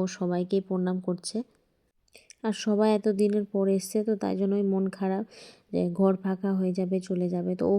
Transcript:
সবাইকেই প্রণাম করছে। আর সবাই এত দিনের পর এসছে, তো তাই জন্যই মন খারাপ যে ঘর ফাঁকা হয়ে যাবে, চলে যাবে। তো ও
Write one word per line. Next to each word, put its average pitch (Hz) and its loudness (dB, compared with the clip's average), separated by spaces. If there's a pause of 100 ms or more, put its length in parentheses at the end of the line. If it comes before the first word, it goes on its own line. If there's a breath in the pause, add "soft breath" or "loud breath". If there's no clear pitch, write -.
সবাইকেই 180 0
প্রণাম 185 -2
করছে। 180 -6 (1040 loud breath)
আর 220 0
সবাই 214 2
এত 208 0
দিনের 208 2
পর 196 0
এসছে, 196 0
তো 220 0
তাই 190 -2
জন্যই 202 0
মন 190 2
খারাপ 190 -2 (460 loud breath)
যে 180 0
ঘর 190 4
ফাঁকা 190 -2
হয়ে 185 0
যাবে, 185 0
চলে 180 -2
যাবে। 175 -2
তো 180 -2
ও 196 4